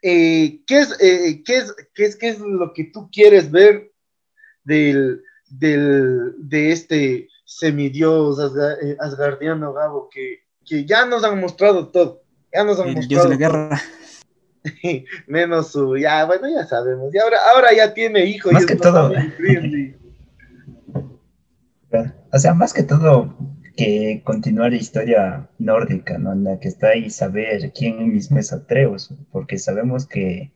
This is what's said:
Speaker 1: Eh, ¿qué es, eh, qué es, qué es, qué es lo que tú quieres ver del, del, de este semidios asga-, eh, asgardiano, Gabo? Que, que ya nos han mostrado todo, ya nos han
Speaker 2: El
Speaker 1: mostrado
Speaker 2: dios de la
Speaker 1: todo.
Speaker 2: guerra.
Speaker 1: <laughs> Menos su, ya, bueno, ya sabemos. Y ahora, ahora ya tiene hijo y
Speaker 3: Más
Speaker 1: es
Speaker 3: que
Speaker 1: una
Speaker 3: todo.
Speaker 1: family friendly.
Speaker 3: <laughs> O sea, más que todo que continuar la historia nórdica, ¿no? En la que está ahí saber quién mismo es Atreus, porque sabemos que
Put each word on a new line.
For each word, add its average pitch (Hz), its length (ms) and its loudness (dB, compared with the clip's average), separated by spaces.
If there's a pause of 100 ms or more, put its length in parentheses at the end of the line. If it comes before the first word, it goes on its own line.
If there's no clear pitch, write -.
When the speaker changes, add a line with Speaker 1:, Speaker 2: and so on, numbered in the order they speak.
Speaker 1:
Eh, 165 640 2
¿qué 269 140 4
es, 277 220 0
eh, 175 420 2
qué 247 140 0
es, 214 180 -6 (180)
qué 208 120 0
es, 208 100 -2
qué 233 140 -4
es 214 100 -8
lo 190 340 -4
que 156 120 -8
tú - 260 -20
quieres 196 400 6
ver 202 400 4 (720)
del, 139 580 0 (280)
del, 139 880 0
de 151 340 -2
este 147 560 -4 (160)
semidios 147 960 -2
asga-, 143 420 -4
eh, 143 180 -6
asgardiano, 143 760 -6
Gabo? 147 360 -6
Que, 131 300 -14 (260)
que 147 200 -6
ya 220 200 2
nos 240 180 -4
han 208 160 -2
mostrado 180 500 0
todo, 170 340 0 (300)
ya 202 100 0
nos 202 160 0
han 180 80 -4
Speaker 2:
El - 80 -4
Speaker 1:
mostrado 143 340 2
Speaker 2:
dios 135 100 0
de 151 60 0
la 160 60 2
Speaker 1:
todo. 156 180 -4
Speaker 2:
guerra. 139 120 -4 (840)
Speaker 1:
<laughs> 147 640 -10
Menos 165 440 -2
su, 135 260 -2
ya, 151 280 2
bueno, 185 240 -2
ya 285 160 -4
sabemos. 127 480 -4
Y 196 40 0
ahora, 220 200 2 (160)
ahora 247 220 6
ya 214 180 4
tiene 214 320 0
hijo 196 240 -4
y - 40 6
Speaker 3:
Más 180 100 6
Speaker 1:
es 170 40 2
Speaker 3:
que 170 80 0
Speaker 1:
una - 60 -4
Speaker 3:
todo. 170 320 6
Speaker 1:
family 143 180 -2
friendly. 151 680 -2
Speaker 3:
<laughs> - 40 -20 (2250)
O 135 60 2
sea, 160 160 4
más 175 180 2
que - 120 -2
todo 147 520 2 (400)
que 107 480 -2
continuar 110 460 -2
la 120 80 -2
historia 107 800 -2
nórdica, 95 600 -4
¿no? 95 140 -6
En 98 100 -4
la 95 160 -4
que 101 80 -10
está 107 220 0
ahí 113 200 0
saber 107 640 -6
quién 113 400 -4
mismo 107 240 -2
es - 160 -4
Atreus, 120 580 -2 (200)
porque 95 260 -10
sabemos 120 480 -6
que 95 500 -8